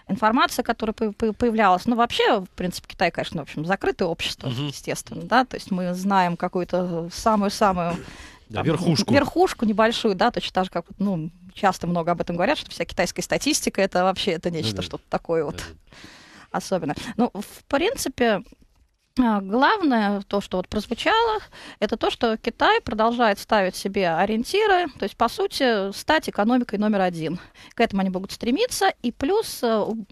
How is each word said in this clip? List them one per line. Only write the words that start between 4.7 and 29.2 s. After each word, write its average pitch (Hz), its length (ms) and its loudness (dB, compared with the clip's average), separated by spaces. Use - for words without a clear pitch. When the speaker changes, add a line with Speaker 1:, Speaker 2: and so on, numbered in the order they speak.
Speaker 1:
да, 240 220 2
то - 100 -10
есть - 160 -8
мы 180 240 -2
знаем 185 420 2
какую-то 180 760 -2
самую-самую, 196 840 0
Speaker 2:
Да, 107 80 -8
Speaker 1:
там, 95 80 -2
Speaker 2:
верхушку. 165 480 2
Speaker 1:
верхушку 285 520 2
небольшую, 220 500 2
да, 202 160 2
точно - 220 -6
так 185 120 0
же, 185 60 -6
как 175 180 -6
вот, - 100 -10
ну, 175 320 -2
часто 185 320 0
много 175 240 0
об 170 100 -2
этом 175 140 -6
говорят, 208 240 0
что - 100 -12
вся - 160 -6
китайская - 380 -2
статистика, - 580 0
это 180 220 2
вообще, 185 280 0
это 170 200 -2
нечто 147 240 -2
Speaker 2:
Да-да. 92 80 -6
Speaker 1:
что-то 90 260 -10
такое 165 360 -2
вот 143 100 -8
Speaker 2:
Да-да. - 180 -12
Speaker 1:
особенное. 175 440 -2
Ну, 233 160 2
в - 320 -12
принципе, 277 800 0
а, 220 200 2
главное, 233 840 2
то, 202 140 0
что - 160 -4
вот 190 100 -4
прозвучало, 427 720 0
это 214 180 0
то, 370 120 0
что 226 280 0
Китай 370 440 2
продолжает 226 580 2
ставить 190 360 0
себе 196 340 0
ориентиры, 254 800 2
то - 80 -8
есть, 208 120 -6
по 240 120 4
сути, 233 640 0
стать - 360 0
экономикой 233 500 0
номер 214 220 2
один. 170 380 -2
К - 60 2
этому 208 200 2
они 190 80 0
будут 185 220 -6
стремиться, 381 600 0
и 240 80 -2
плюс, 381 500 -2